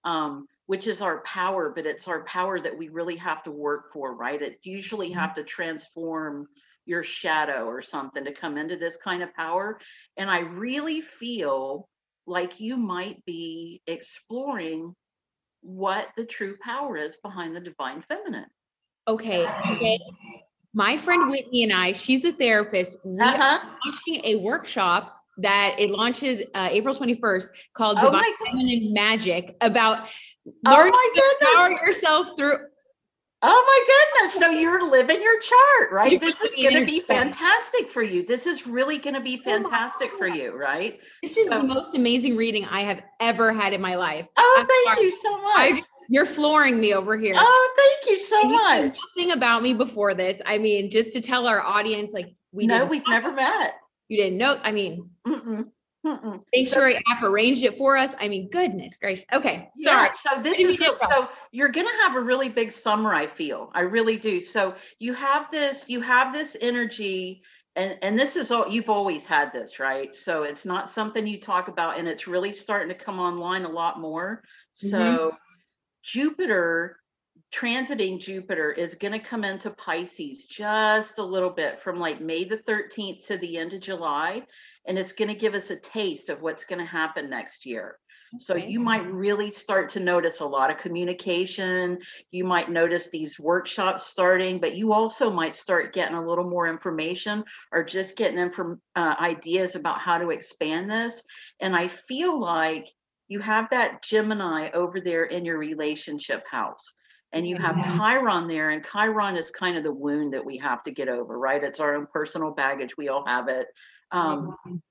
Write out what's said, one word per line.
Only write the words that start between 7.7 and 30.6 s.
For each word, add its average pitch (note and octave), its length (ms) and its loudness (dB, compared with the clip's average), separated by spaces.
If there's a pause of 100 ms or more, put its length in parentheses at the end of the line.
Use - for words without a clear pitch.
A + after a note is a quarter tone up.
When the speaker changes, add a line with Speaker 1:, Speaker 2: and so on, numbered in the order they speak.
Speaker 1:
something C#3 420 -10
to C#3+ 80 -10
come D3 240 -8
into E3 200 -6
this E3 200 -6
kind F3+ 260 -6
of F3 120 -10
power. F#3 440 -4 (380)
And G3 140 -6
I F3 100 2
really B3+ 600 -6
feel D#3 880 -6 (400)
like F3+ 320 -6
you A#3 160 -6
might F#3 480 -6
be E3 640 -12
exploring F3 1040 -10 (680)
what F#3+ 540 -6
the A3+ 80 -6
true G3+ 380 -10
power B3 340 -8
is D3+ 200 -8
behind F3 400 -12
the F3 40 -12
divine D3+ 480 -10
feminine. D#4 380 -10 (640)
Speaker 2:
Okay. A3 360 0 (280)
Okay. A3 260 2 (760)
My G#3+ 220 2
friend F4 320 2
Whitney B3 360 0
and G#3+ 80 2
I, F#3 200 4
she's C4 320 2
a E4+ 80 2
therapist. G#3 720 2
We F#3 160 -8
Speaker 1:
Uh-huh. C#4 420 6
Speaker 2:
are - 220 -16
launching - 400 -6
a A3 120 2
workshop G3 800 -2 (220)
that G3+ 400 4
it G3+ 120 2
launches, A#3 520 0 (120)
uh, F#3+ 160 -2
April A3+ 240 2
twenty-first, A#3 560 -2 (240)
called G#3+ 240 2
Speaker 1:
Oh G#3+ 80 6
Speaker 2:
Divine G3 140 6
Speaker 1:
my A4 180 4
God. A4 140 -6
Speaker 2:
Feminine A#3+ 400 0
Magic, G#3 680 0
about A3 480 2 (560)